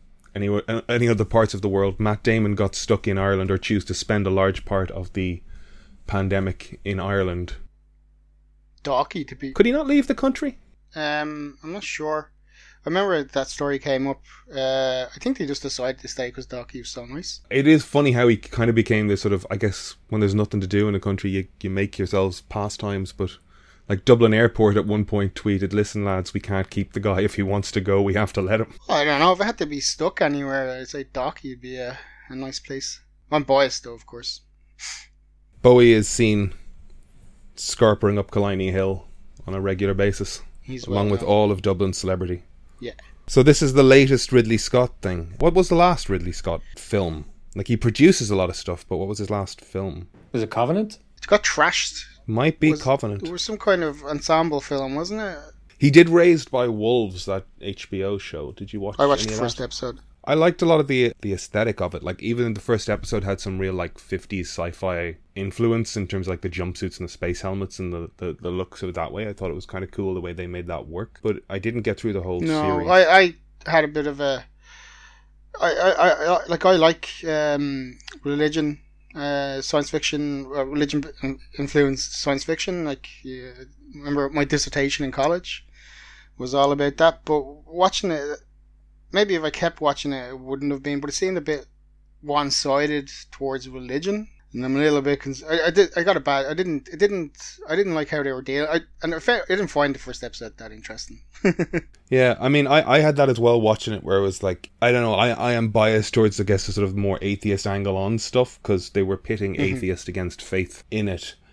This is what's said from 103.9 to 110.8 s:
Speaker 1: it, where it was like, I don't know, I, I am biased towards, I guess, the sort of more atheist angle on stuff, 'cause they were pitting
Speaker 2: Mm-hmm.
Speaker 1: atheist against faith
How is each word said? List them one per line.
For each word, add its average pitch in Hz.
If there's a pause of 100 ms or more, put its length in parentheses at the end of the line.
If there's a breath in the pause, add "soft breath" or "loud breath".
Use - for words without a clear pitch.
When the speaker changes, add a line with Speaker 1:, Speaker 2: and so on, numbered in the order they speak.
Speaker 1:
it, 98
where 98
it 98
was 98
like, 92 (120)
I 123
don't 123
know, 110
I, 117
I 120
am 117
biased 107
towards, 110
I 101
guess, 98
the 104
sort 101
of 95
more 98
atheist 101
angle 98
on 101
stuff, -
'cause 98
they 101
were 95
pitting 101
Speaker 2:
Mm-hmm. 95
Speaker 1:
atheist 90
against 90
faith -